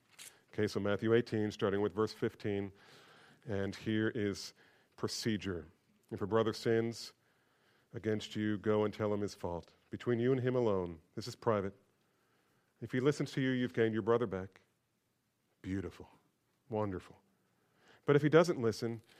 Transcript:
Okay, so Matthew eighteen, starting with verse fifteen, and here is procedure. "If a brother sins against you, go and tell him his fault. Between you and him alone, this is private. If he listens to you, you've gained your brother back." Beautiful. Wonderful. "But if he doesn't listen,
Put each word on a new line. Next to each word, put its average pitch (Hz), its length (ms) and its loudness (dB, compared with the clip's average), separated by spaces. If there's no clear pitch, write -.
Okay, 107 140 0
so 101 120 -4
Matthew 104 340 0
eighteen, 110 380 2
starting 101 300 0
with 101 120 0
verse 107 200 0
fifteen, 101 580 -4
and 98 300 -4
here 110 400 0
is 101 380 -4
procedure. 98 720 -4
"If 113 120 -8
a 101 60 -4
brother 110 260 2
sins 113 580 -2
against 107 420 -4
you, 107 220 0
go 107 260 2
and 104 100 -2
tell 104 200 -2
him 104 80 -2
his 98 120 -4
fault. 87 380 -8
Between 120 300 -2
you 123 140 4
and 127 80 0
him 127 160 0
alone, 92 420 0
this - 140 -10
is - 60 -12
private. 101 380 0
If 117 100 -10
he 127 80 0
listens 143 320 0
to 143 100 -2
you, 131 100 2
you've 123 220 0
gained 113 200 2
your 110 80 2
brother 117 260 6
back." 95 320 -6
Beautiful. 92 480 -6
Wonderful. 104 480 -4
"But 147 120 6
if 143 40 2
he 151 60 4
doesn't 160 340 6
listen, 113 400 -2